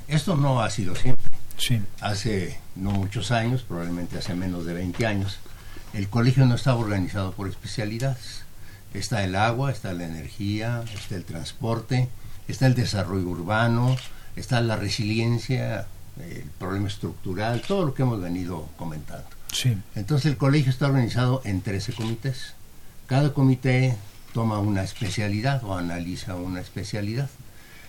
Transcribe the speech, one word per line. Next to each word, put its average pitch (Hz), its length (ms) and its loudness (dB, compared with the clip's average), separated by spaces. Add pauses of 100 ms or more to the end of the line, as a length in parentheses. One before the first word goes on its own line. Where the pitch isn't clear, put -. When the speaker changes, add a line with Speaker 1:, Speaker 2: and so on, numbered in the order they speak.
Speaker 1:
Esto 151 280 0
no 135 260 2
ha 101 80 0
sido 92 240 2
siempre. - 300 12 (320)
Speaker 2:
Sí. 117 240 4 (200)
Speaker 1:
Hace 98 580 -2 (180)
no 95 140 -2
muchos 98 400 -2
años, 120 320 2
probablemente 87 560 -4
hace 92 160 -4
menos 87 320 -4
de 87 80 -6
veinte 92 320 -2
años, 98 320 -2 (540)
el 101 160 -4
colegio 127 380 4
no 120 80 4
estaba 123 240 2
organizado 101 540 -2
por 95 160 -6
especialidades. 113 920 -6 (500)
Está 101 320 -2
el 92 100 -2
agua, 117 360 0
está 101 220 -6
la 87 120 -6
energía, 104 760 -6 (120)
está 98 220 -10
el 85 80 -8
transporte, 117 840 -4 (400)
está - 180 0
el 127 80 6
desarrollo 95 540 -2
urbano, 117 680 2 (400)
está 117 240 -2
la 113 160 0
resiliencia, 113 1120 -2 (320)
el - 260 -12 (140)
problema 98 300 -4
estructural, 101 720 -4
todo 196 240 0
lo 131 80 -2
que 135 80 -2
hemos 120 180 0
venido 87 560 -6
comentando. 78 500 -10 (260)
Speaker 2:
Sí. 120 240 0 (180)
Speaker 1:
Entonces 127 360 -2
el 135 60 0
colegio 135 340 2
está 139 160 -2
organizado 123 580 2
en 98 180 -2
trece 98 300 -4
comités. 117 640 -6 (520)
Cada 139 280 2
comité 131 600 2 (360)
toma 113 260 0
una 101 240 0
especialidad 107 840 -2
o 98 120 -4
analiza 87 600 -6
una 90 240 -6
especialidad. 104 680 -6 (600)